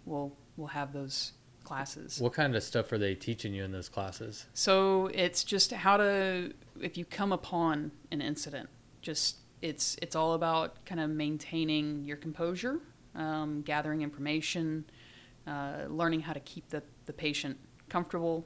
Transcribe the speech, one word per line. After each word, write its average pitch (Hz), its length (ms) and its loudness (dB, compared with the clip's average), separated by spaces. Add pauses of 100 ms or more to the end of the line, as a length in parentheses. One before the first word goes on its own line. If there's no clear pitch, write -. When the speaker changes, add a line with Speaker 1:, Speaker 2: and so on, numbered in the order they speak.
Speaker 1:
will, 143 320 -4 (220)
will 151 100 -6
have 143 240 -4
those 139 400 -4 (320)
classes. - 560 -6
Speaker 2:
What 120 140 4
kind 143 220 4
of 101 60 2
stuff - 300 0
are 110 60 2
they 98 160 4
teaching 110 400 -4
you 98 100 -4
in 95 80 -6
those 92 160 -6
classes? 104 640 -8
Speaker 1:
So 190 640 6
it's 175 300 2
just 196 280 4
how 190 240 6
to, 190 560 4 (280)
if 143 180 -4
you 170 80 -4
come 202 260 0
upon 160 600 2 (180)
an 147 100 -2
incident, 139 480 -4 (320)
just, - 360 -2 (260)
it's, - 400 -2
it's - 140 -4
all 160 160 4
about 165 540 0
kind 170 140 -4
of 156 80 2
maintaining 151 960 0
your 143 120 -6
composure, 180 640 -2 (340)
um, 156 480 -2
gathering 151 400 0
information, 151 800 -2 (640)
uh, 143 420 -6
learning 160 320 2
how 156 120 -6
to 147 80 -6
keep - 280 -14
the, 147 140 -4 (240)
the 147 60 -10
patient 143 440 -4 (320)
comfortable. 170 580 0